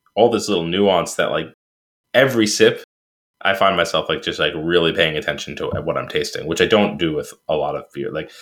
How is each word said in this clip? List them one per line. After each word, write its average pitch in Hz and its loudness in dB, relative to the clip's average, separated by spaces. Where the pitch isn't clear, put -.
all 113 4
this 107 -2
little 87 0
nuance 90 2
that, - 0
like, 80 -4
every 120 4
sip, - 2
I 95 2
find 98 2
myself, 82 0
like, 78 -2
just, - -6
like, 76 0
really 82 2
paying 80 0
attention 76 -6
to 80 -6
what 78 -2
I'm 65 -6
tasting, 73 -4
which 80 -2
I - 4
don't 104 2
do 80 0
with 73 -6
a 80 0
lot 73 -2
of - -10
beer. - -8
Like, 78 -8